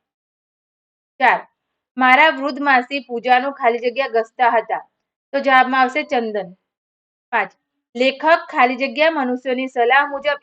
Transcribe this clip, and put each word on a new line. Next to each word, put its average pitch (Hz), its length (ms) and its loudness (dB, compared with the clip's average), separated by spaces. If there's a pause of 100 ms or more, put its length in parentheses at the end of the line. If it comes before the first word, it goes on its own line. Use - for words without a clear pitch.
(1200)
ચાર, 220 200 4 (560)
મારા 262 340 4
વૃદ્ધ 269 300 -4
માસી 277 400 0
પૂજાનું 247 520 0
ખાલી 247 260 0
જગ્યા 247 300 -4
ઘસતા 226 420 0
હતા. 220 320 -2 (500)
તો 277 60 -2
જવાબમાં 262 420 2
આવશે 262 220 0
ચંદન. 220 460 -6 (840)
પાંચ, 208 180 -2 (440)
લેખક 262 300 -2 (240)
ખાલી 262 280 0
જગ્યા 277 340 -2
મનુષ્યોની 262 580 -4
સલાહ 262 380 2
મુજબ 285 360 -4